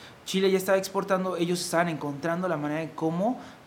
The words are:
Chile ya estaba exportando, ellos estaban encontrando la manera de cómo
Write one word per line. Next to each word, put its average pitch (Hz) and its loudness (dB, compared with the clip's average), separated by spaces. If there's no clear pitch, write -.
Chile 190 2
ya 190 6
estaba 190 4
exportando, 185 0
ellos 175 0
estaban 170 2
encontrando 160 -2
la 165 0
manera 147 -2
de 160 -6
cómo 175 0